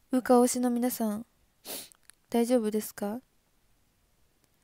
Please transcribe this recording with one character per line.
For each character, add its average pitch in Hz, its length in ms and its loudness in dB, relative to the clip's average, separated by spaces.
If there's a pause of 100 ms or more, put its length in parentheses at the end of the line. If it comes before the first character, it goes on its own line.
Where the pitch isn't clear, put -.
(120)
ウ 254 60 2
ー 254 60 0
カ 247 180 6
推 254 60 6
し 247 120 -2
の 247 120 0
皆 240 180 -2
さ 220 240 -4
ん、 220 120 -8 (1040)
大 233 180 0
丈 247 100 4
夫 214 140 -2
で 214 100 -2
す - 140 -10
か？ 208 240 -8 (1400)